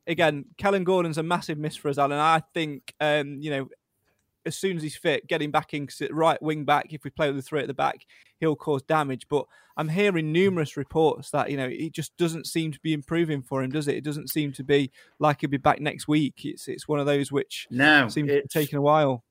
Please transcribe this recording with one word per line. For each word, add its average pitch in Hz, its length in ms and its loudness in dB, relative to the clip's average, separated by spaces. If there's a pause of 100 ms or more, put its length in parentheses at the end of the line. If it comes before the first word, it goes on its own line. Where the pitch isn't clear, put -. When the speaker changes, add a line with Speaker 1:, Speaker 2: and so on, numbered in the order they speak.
Speaker 1:
again, 156 380 0 (120)
Kellen 196 280 0
Gordon's 170 320 2
a 160 60 -4
massive 165 340 -2
miss 151 180 -6
for - 140 -4
us, 139 80 -2
Alan. 143 220 2
I 156 220 4 (120)
think, 151 480 -6
um, 147 400 0
you 151 100 -6
know, 139 160 -4 (760)
as 160 120 -6
soon 190 200 -2
as 151 60 -4
he's 151 120 -8
fit, 143 320 0
get 160 140 0
him 147 100 -2
back 151 220 -2
in, 143 120 -6
'cause - 160 -12
at 139 120 -4
right 160 280 2
wing 156 220 -4
back, 151 300 0
if 151 100 -14
we 139 60 -8
play 156 180 -2
with 143 80 -2
the 135 60 -6
three 147 180 -4
at 127 80 -4
the 139 60 -8
back, 143 320 -2 (340)
he'll 156 160 2
cause 143 260 -2
damage. 143 480 -2
But 143 160 0 (300)
I'm 156 140 -4
hearing 170 420 0
numerous 175 460 2
reports 147 540 0
that, 139 200 0
you 143 60 -2
know, 131 100 -4
it 151 240 -6
just - 260 -10
doesn't 165 300 -2
seem 160 240 -2
to 135 80 -12
be 160 140 -2
improving 156 500 -2
for 135 180 -2
him, 131 80 -2
does 147 180 -2
it? 139 100 0
It 131 60 -8
doesn't 147 260 -8
seem 147 240 -2
to 143 100 -12
be 143 280 4 (280)
like 147 220 2
he'll 151 80 -2
be 139 80 0
back 135 240 2
next - 260 -6
week. 151 380 0
It's, - 240 -10
it's - 180 -10
one 151 120 -2
of 139 60 -2
those 143 280 0
which - 360 -4
Speaker 2:
No, 139 380 6
Speaker 1:
seems 143 220 -2
to 143 40 2
be 143 60 4
Speaker 2:
it's 139 140 -6
Speaker 1:
taking 151 260 0
a - 20 0
while. 143 480 4